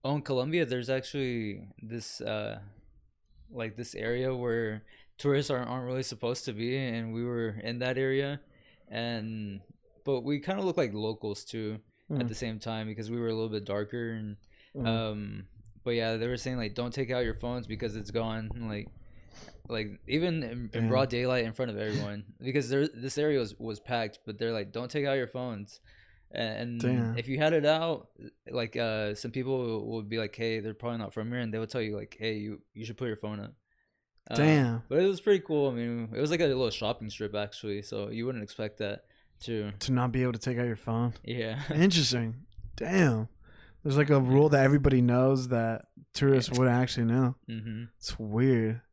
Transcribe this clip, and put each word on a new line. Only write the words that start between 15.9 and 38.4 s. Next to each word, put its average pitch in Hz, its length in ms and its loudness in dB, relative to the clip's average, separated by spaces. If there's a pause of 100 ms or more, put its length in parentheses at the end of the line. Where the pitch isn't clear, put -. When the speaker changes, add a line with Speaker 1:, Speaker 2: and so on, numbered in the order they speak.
Speaker 1:
yeah, 113 260 0
they 113 100 -2
were 123 100 -2
saying, 127 200 -4
like, 107 180 -4
"Don't 120 180 -4
take 131 180 -4
out 123 140 2
your 113 80 0
phones 120 320 -6
because 110 300 -4
it's 101 160 -8
gone," 113 420 -2
and, 117 160 -8
like, 104 200 -6 (760)
like, 110 400 -4
even 160 360 0
in, 113 80 -6
in 120 200 -8
Speaker 2:
Damn. 117 180 0
Speaker 1:
broad 127 200 4
daylight 123 360 2
in 113 80 -4
front 123 180 -2
of 101 60 -4
everyone, 104 540 -2
<laughs> - 100 -20
because 127 280 0
there, 139 180 2
this 123 300 -6
area 147 220 2
was, 110 200 -4
was 113 200 -8
packed, 117 460 -2
but 107 120 -8
they're 117 160 -2
like, 101 180 -4
"Don't 120 200 -6
take 143 140 0
out 139 120 2
your 123 100 0
phones." 113 520 -8 (520)
And 117 500 -4
Speaker 2:
Damn. 120 360 2
Speaker 1:
if 120 100 -4
you 131 120 -2
had 156 140 4
it 151 120 4
out, 160 440 2 (420)
like, 120 240 -2
uh, 107 400 0
some 120 160 -8
people 123 640 -2
would 107 160 -6
be 113 100 -2
like, 107 160 -4
"Hey, 113 240 -2
they're 107 160 -6
probably 120 240 -4
not 104 140 -6
from 110 180 -4
here," 123 80 -2
and 113 140 -2
they 110 40 -2
would 110 120 -4
tell 127 120 -2
you, 107 140 -2
like, 104 240 -10
"Hey, 110 180 -2
you, 104 240 -8 (120)
you 110 120 -12
should 110 120 -10
put 127 100 -4
your 110 100 -2
phone 107 220 -6
up." - 140 -12 (760)
Uh, - 60 -2
Speaker 2:
Damn. 131 540 4
Speaker 1:
but 143 100 4
it 185 80 4
was 190 140 -2
pretty 202 240 6
cool. 143 260 2
I - 20 -4
mean, 117 420 -4
it - 60 -2
was, 151 100 2
like, 170 100 2
a 170 40 6
little 131 240 2
shopping 107 400 -4
strip, 104 260 -6
actually, 104 460 -4
so 104 300 -6
you 113 160 -4
wouldn't 123 160 -6